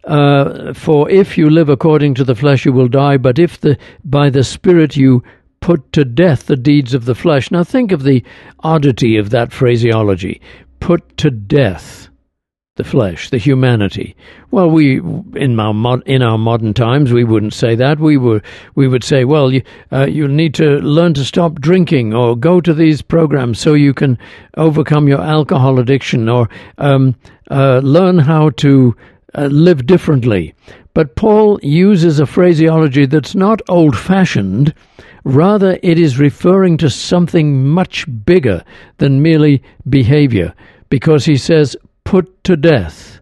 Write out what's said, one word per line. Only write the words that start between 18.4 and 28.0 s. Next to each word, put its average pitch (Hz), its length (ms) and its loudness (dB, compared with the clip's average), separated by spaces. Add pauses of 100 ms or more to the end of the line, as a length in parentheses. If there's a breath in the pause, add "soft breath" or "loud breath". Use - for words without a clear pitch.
we 139 120 0
would 127 160 -2
say, 135 220 0
"Well, 139 260 0
you, 131 120 -2 (280 loud breath)
uh, 135 140 -2
you 147 240 -4
need 151 280 -2
to 147 240 2
learn 160 340 0
to 135 100 -2
stop 170 340 -2
drinking 147 540 0
or 120 240 0
go 170 240 2
to 165 140 0
these 156 260 2
programs 143 580 -2
so 156 140 0
you 143 220 2
can 135 240 -2 (400 loud breath)
overcome 151 500 0
your 139 140 0
alcohol 139 560 0
addiction 123 500 -2
or, 120 220 0 (260 loud breath)
um, 135 380 0 (360 soft breath)
uh, 135 320 2
learn 180 360 2